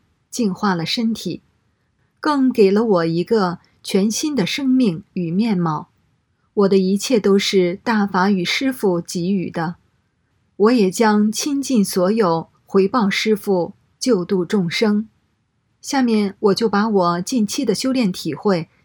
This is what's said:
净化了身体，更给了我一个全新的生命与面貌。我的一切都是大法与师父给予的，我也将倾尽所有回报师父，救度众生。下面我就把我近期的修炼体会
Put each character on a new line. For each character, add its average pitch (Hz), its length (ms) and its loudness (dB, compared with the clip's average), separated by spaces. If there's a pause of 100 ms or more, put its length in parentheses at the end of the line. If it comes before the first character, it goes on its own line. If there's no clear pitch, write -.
(300)
净 208 240 -2
化 196 200 -2
了 165 120 -4
身 226 280 -2
体， - 300 -8 (760)
更 269 320 0
给 196 180 4
了 208 140 2
我 180 220 2
一 165 180 0
个 185 360 0 (240)
全 202 260 0
新 294 260 -4
的 202 100 0
生 269 240 -4
命 247 340 2 (100)
与 170 180 -4
面 208 260 0
貌。 165 320 -4 (640)
我 202 140 2
的 196 100 4
一 190 200 2
切 226 220 0
都 196 200 4
是 185 440 0
大 214 220 0
法 190 240 0
与 190 140 0
师 269 300 -2
父 185 260 0
给 175 340 -4
予 180 160 -4
的， 170 260 -6 (840)
我 214 140 4
也 208 200 4
将 214 400 2
倾 277 300 -4
尽 254 220 2
所 185 280 0
有 175 380 0 (160)
回 196 220 2
报 196 220 0
师 214 260 0
父， 190 380 -2 (240)
救 196 280 0
度 180 180 0
众 175 260 -2
生。 214 380 0 (760)
下 269 200 -2
面 214 380 0
我 208 140 4
就 226 140 0
把 208 220 0
我 175 320 2
近 214 260 -2
期 - 160 -4
的 226 100 0
修 262 200 -2
炼 233 180 0
体 165 240 -8
会 185 320 -2 (180)